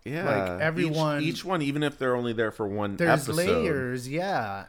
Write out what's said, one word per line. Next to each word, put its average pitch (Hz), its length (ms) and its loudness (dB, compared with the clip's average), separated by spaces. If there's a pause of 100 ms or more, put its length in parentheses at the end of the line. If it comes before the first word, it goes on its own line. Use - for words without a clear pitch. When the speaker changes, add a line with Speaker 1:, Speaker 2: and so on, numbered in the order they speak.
Speaker 1:
Yeah. 147 200 -4
Speaker 2:
Like, 95 320 0
Speaker 1:
Each, 92 60 -2
Speaker 2:
everyone 156 600 2
Speaker 1:
each 160 240 -2
one, 175 160 0
even 143 200 0
if 147 140 0
they're 127 180 2
only 120 200 0
there 110 160 2
for 107 180 -2
one 101 280 -2
Speaker 2:
There's 165 300 4
Speaker 1:
episode. 156 100 -2
Speaker 2:
layers, 151 680 0
yeah. 131 640 -4